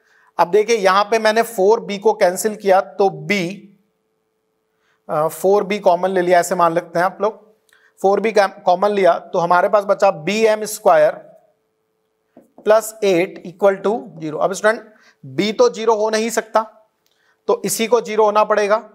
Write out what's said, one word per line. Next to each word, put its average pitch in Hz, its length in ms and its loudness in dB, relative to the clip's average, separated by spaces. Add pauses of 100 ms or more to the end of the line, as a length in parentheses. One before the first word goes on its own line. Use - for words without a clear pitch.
(400)
अब 175 120 0
देखिए 214 260 0
यहां 190 260 2
पे 214 160 0
मैंने 214 240 2
फ़ोर 220 360 0
बी 196 180 -8
को 214 160 0
कैंसिल 208 420 -2
किया 196 260 2
तो 196 280 0 (180)
B, 202 120 0 (1700)
अ, 156 180 -2
फ़ोर 190 360 0
बी 196 160 -6
कॉमन 185 300 0
ले 185 120 -2
लिया, 175 180 4
ऐसे 170 160 -2
मान 170 180 2
लेते 170 260 -4
हैं 180 60 0
आप 190 160 -4
लोग, 208 260 -6 (520)
फ़ोर 196 200 2
बी 208 180 -2
कॉमन 196 540 0
लिया 185 260 2 (160)
तो 185 60 0
हमारे 175 300 2
पास 202 160 0
बचा 196 260 2
बी 175 340 -4
एम 214 200 0
स्क्वायर 170 460 2 (1500)
प्लस 220 280 2 (100)
एट 190 440 -2
equal 196 340 0
to 196 120 -2 (260)
zero। 156 220 -10
अब 175 120 -2
स्टूडेंट 214 400 -2 (300)
B 160 340 -4
तो 240 120 4
ज़ीरो 220 260 -2
हो 214 140 -2
नहीं 220 200 -2
सकता, 220 360 -2 (840)
तो 233 160 0
इसी 214 220 -4
को 233 140 0
ज़ीरो 208 240 0
होना 214 200 2
पड़ेगा। 208 380 0 (120)